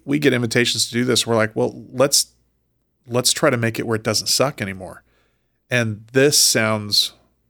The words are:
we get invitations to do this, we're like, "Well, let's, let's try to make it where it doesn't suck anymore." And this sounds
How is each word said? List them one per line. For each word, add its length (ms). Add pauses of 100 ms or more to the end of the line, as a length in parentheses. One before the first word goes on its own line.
we 140
get 140
invitations 540
to 60
do 120
this, 220
we're 100
like, 180
"Well, 380
let's, 360 (760)
let's 260
try 180
to 60
make 220
it 80
where 100
it 60
doesn't 260
suck 340
anymore." 400 (640)
And 440
this 260
sounds 760 (380)